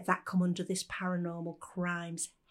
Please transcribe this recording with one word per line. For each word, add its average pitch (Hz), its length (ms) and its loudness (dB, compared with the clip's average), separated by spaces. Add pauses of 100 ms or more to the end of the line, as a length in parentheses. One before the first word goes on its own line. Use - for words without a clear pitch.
that 180 200 2
come 180 180 4
under 180 220 2
this 185 200 -2
paranormal 170 760 -4
crimes 170 680 -2 (200)